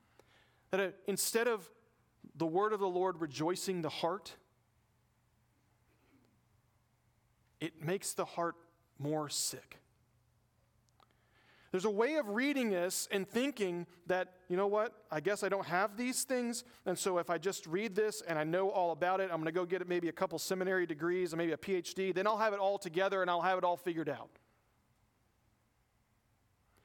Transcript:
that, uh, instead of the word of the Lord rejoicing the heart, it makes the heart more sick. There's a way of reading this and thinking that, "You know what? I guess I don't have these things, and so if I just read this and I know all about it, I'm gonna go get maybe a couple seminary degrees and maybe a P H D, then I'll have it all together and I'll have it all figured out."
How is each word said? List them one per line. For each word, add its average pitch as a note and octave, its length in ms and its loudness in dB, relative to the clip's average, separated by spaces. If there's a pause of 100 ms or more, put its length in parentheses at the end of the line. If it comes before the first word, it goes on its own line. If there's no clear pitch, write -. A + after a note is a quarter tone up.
(720)
that, F#3+ 80 2
uh, F#3 120 0 (160)
instead A3+ 400 0
of G#3 220 0 (680)
the D#3 100 0
word G3 280 4
of G3+ 60 0
the G3 80 2
Lord F3+ 340 0
rejoicing E3+ 600 -2
the D#3 80 -2
heart, - 460 -4 (3250)
it D#3+ 220 -8
makes F3+ 320 -4
the F3 120 -2
heart E3+ 300 -2 (440)
more D3 300 -2
sick. - 500 -6 (1900)
There's F#3 140 0
a A3 40 2
way A3+ 260 2
of B3+ 140 0
reading B3+ 400 2
this F3+ 420 0
and G3 160 0
thinking G#3 600 -2 (180)
that, F3+ 280 0 (140)
"You F3 80 0
know G3 120 2
what? G#3+ 260 0 (180)
I D#3 80 -2
guess G3 240 0
I G3 60 0
don't G3 160 0
have G3 320 2
these B3 260 -2
things, A#3+ 400 -2 (220)
and F#3 120 0
so F#3 200 0
if E3+ 120 0
I E3+ 80 2
just F3 300 -4
read G3 260 0
this G#3+ 280 0
and E3 180 0
I D3+ 40 2
know F3+ 260 2
all F3+ 220 2
about F3 280 2
it, F#3+ 120 0
I'm E3 80 0
gonna D#3+ 120 0
go F3+ 140 0
get F3+ 220 -2
maybe F3 200 0
a D#3 60 -2
couple F3 260 -2
seminary F#3 460 0
degrees E3+ 480 0
and D#3+ 40 -2
maybe E3+ 140 0
a C#3+ 60 -2
P F#3+ 180 -2
H F3 180 -4
D, F#3+ 180 0
then F#3 140 0
I'll G#3+ 120 4
have G#3+ 160 2
it G3+ 60 -4
all G3 200 2
together F#3+ 420 0
and F3+ 80 2
I'll F3 120 2
have F#3 160 4
it F3+ 60 0
all F3 140 2
figured D#3+ 320 -2
out." A#2 200 -8 (2500)